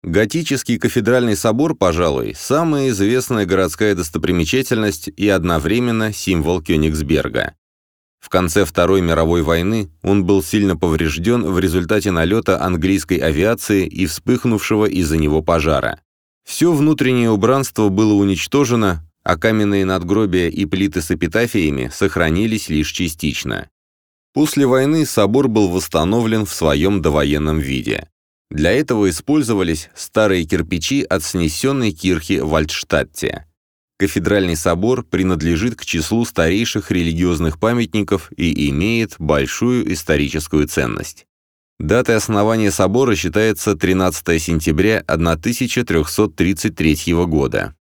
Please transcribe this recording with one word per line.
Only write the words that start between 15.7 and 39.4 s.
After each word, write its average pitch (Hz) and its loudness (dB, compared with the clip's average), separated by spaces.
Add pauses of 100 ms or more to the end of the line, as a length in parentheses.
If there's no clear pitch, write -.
Все 170 2
внутреннее 139 2
убранство 110 2
было 107 2
уничтожено, 101 0 (160)
а 85 0
каменные 101 2
надгробия 92 0
и - -2
плиты 92 -2
с - -8
эпитафиями 80 0
сохранились 95 0
лишь 76 -2
частично. 73 -6 (640)
После 147 2
войны 139 2
собор 120 2
был 107 4
восстановлен 101 0
в - -10
своем 82 2
довоенном 76 0
виде. 65 -4 (460)
Для 76 2
этого 120 2
использовались 98 0
старые 98 2
кирпичи 87 -2
от 90 -2
снесенной 104 -2
кирхи 87 -2
в 76 -2
Альтштадте. - -2 (500)
Кафедральный 95 0
собор 95 0
принадлежит 87 0
к - -16
числу 101 -2
старейших 98 -2
религиозных 85 0
памятников 107 -2
и 73 -2
имеет 110 -2
большую 80 0